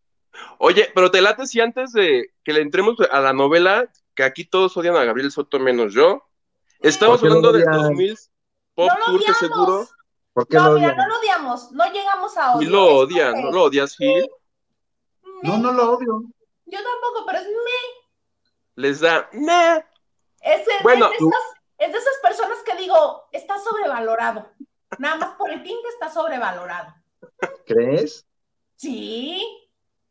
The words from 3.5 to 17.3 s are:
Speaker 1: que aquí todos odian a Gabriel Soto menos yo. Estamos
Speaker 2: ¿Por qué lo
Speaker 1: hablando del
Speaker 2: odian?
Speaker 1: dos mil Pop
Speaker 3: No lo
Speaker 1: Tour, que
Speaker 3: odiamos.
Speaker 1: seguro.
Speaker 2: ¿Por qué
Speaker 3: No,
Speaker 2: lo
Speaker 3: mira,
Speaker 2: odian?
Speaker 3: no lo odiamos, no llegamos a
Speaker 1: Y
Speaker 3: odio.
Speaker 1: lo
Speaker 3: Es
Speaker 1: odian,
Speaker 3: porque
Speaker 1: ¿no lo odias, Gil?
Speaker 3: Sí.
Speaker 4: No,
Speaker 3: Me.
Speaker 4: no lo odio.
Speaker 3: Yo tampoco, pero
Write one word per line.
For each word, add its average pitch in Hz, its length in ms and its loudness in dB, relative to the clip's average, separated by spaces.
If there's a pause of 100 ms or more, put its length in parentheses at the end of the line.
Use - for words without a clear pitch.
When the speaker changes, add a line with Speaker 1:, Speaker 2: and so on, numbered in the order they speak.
Speaker 1:
que 135 100 -2
aquí 135 220 -4
todos 185 320 0
odian 175 180 0
a 147 80 2
Gabriel 123 280 -2
Soto 139 280 -6
menos 120 340 0
yo. 170 300 2 (560)
Estamos 233 420 4
Speaker 2:
¿Por 160 80 4
qué 160 40 6
lo 165 60 6
Speaker 1:
hablando 156 180 6
del 165 100 4
Speaker 2:
odian? 156 140 2
Speaker 1:
dos 151 160 2
mil 202 200 -2 (580)
Pop 262 160 2
Speaker 3:
No 381 80 0
lo 453 60 -2
Speaker 1:
Tour, 466 200 0
que 415 60 2
Speaker 3:
odiamos. 453 80 2
Speaker 1:
seguro. 370 480 -2 (460)
Speaker 2:
¿Por 120 140 -2
qué 160 100 2
Speaker 3:
No, 151 120 6
Speaker 2:
lo 151 60 6
Speaker 3:
mira, - 140 2
Speaker 2:
odian? - 80 -2
Speaker 3:
no 784 100 0
lo 453 120 -4
odiamos, 311 520 -4
no 302 200 0
llegamos 392 460 -6
a 277 140 0
Speaker 1:
Y 247 60 2
Speaker 3:
odio. 151 120 -2
Speaker 1:
lo 196 160 4
Speaker 3:
Es 156 80 8
Speaker 1:
odian, 139 380 2
Speaker 3:
porque 117 140 -4
Speaker 1:
¿no - 60 -4
lo 180 120 2
odias, 139 340 0
Gil? 180 240 0
Speaker 3:
Sí. 180 80 -4 (1120)
Speaker 4:
No, 185 160 -2
Speaker 3:
Me. 226 60 0
Speaker 4:
no 247 100 0
lo 240 200 2
odio. 240 300 -4 (440)
Speaker 3:
Yo 370 160 -12
tampoco, 480 420 -8
pero 370 140 -6